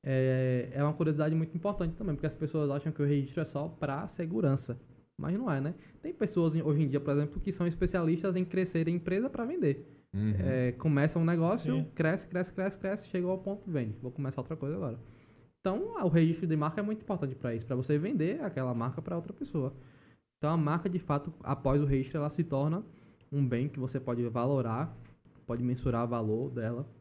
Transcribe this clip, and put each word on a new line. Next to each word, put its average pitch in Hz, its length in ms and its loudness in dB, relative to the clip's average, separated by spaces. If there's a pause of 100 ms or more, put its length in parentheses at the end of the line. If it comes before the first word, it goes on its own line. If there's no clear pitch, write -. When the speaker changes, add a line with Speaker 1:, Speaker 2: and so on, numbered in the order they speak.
Speaker 1:
é, 131 680 2
é 135 100 0
uma 151 100 2
curiosidade 156 420 2
muito 160 220 0
importante 170 400 -2
também, 185 180 -2
porque 139 120 -4
as 151 80 -2
pessoas 147 360 0
acham 143 220 -2
que 147 100 -2
o - 40 4
registro 143 340 2
é 156 40 0
só 151 240 -4
pra 151 400 -4
segurança. 165 720 0 (380)
Mas 151 200 -2
não 240 140 -2
é, 139 100 2
né? 160 140 -2 (260)
Tem 349 140 -8
pessoas 165 400 2
em, 165 80 2
hoje 151 200 4
em 143 60 4
dia, 143 120 2
por 143 120 0
exemplo, 147 280 0
que 202 100 -2
são 175 160 0
especialistas 170 680 2
em 185 80 2
crescer 175 420 0
a 165 40 2
empresa 180 380 0
pra 240 160 -4
vender. 240 400 0 (300)
Speaker 2:
Uhum. 104 240 2
Speaker 1:
É, 127 340 2
começa 151 460 2
um 165 60 4
negócio, 170 500 2
Speaker 3:
Sim. 156 200 0
Speaker 1:
cresce, 160 340 2
cresce, 180 240 -2
cresce, 196 260 -2
cresce, 202 300 -4
chegou 180 240 0
ao 190 60 -2
ponto, 196 300 -6
vende. 120 320 -2
Vou 127 120 -8
começar 135 280 -4
outra 156 160 -6
coisa 143 200 -4
agora. 123 220 -4 (600)
Então, 359 340 -2 (100)
o 175 40 4
registro 165 380 4
de 160 100 2
marca 156 240 0
é 202 40 -2
muito 214 180 -4
importante 156 320 -2
pra 120 200 -4
isso, 113 120 -6
pra 131 80 -2
você 131 240 2
vender 202 440 0
aquela 131 320 -2
marca 123 280 -2
pra 175 140 -4
outra 170 160 -6
pessoa. 147 420 -4 (640)
Então, 151 160 0
a - 20 2
marca, 165 320 2
de 175 120 -2
fato, 143 320 -2 (100)
após 139 400 2
o - 20 4
registro, 139 340 2
ela 147 120 0
se 160 140 0
torna 156 400 0 (460)
um 139 160 2
bem 120 220 0
que 143 120 -8
você 123 180 -2
pode 120 300 -2
valorar, 123 680 0 (480)
pode 120 200 -2
mensurar 123 400 2
o 117 40 -2
valor 117 420 0
dela 120 360 -4 (140)